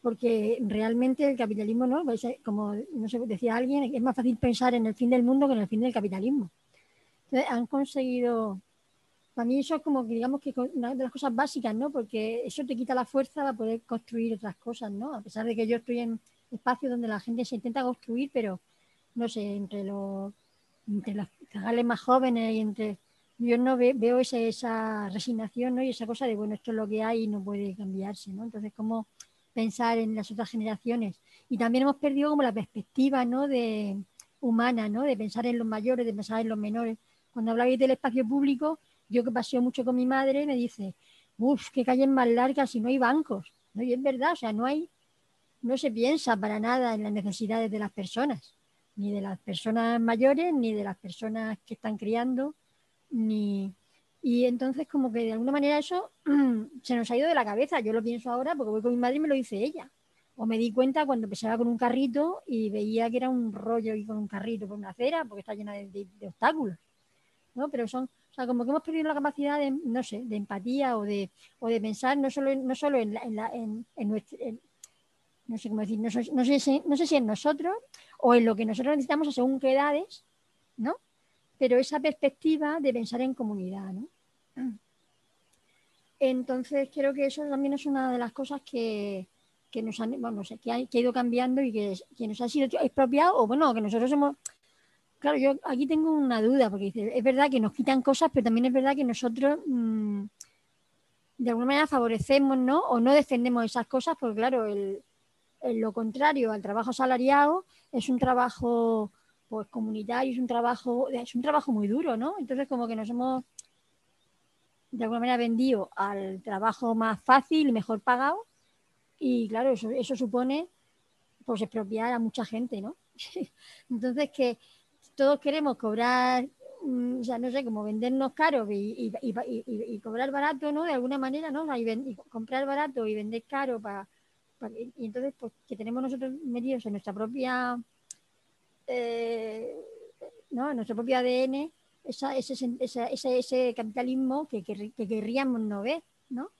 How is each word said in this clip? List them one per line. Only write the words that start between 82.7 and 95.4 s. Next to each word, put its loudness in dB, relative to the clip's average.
de 2
pensar -2
en 0
comunidad, -6
¿no? -10
Entonces 0
creo 0
que 0
eso -4
también 0
es -4
una 0
de -2
las -4
cosas -8
que, -4
que -6
nos -6
han, -4
bueno, -6
no -6
sé, -14
que -6
ha, -2
que -2
ha 4
ido 2
cambiando 2
y 2
que, -2
que -6
nos -6
ha 0
sido 2
expropiado, 4
o 6
bueno, 4
que 0
nosotros 2
hemos, 4
claro, 2
yo 6